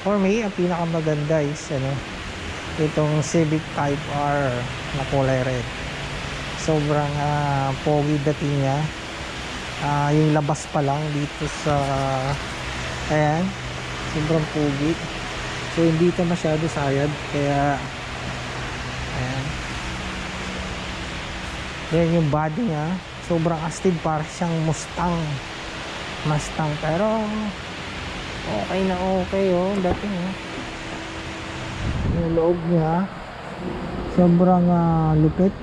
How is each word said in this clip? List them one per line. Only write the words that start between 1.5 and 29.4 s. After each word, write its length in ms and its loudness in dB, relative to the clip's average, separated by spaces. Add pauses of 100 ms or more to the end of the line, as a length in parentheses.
ano, 180 -2 (840)
itong 460 2
Civic 400 2 (120)
Type 400 0
R 400 2 (400)
na 160 -2
kulay 320 4
red. 240 0 (920)
Sobrang, 580 2
ah, 640 2
pogi 400 4
dating 340 0
niya. 220 2 (1040)
Ah, 320 2
yung 180 6
labas 380 2
pa 160 0
lang 240 2
dito 320 -4 (160)
sa, 160 0 (1400)
ayan, 320 4 (720)
sobrang 400 2
pogi. 400 2 (800)
So, 80 2
hindi 320 6
ito 80 0
masyado 460 2
sayad, 420 2 (200)
kaya, 520 2 (1300)
ayan. 320 -2 (2500)
Then, 240 4
yung 160 4
body 340 2
niya, 300 0 (320)
sobrang 340 2
astig, 420 0
para 260 0
siyang 260 -2 (120)
Mustang. 520 -2 (1040)
Mustang, 540 -2
pero 480 0 (1160)
okay 400 -2
na 120 2 (260)
okay, 300 0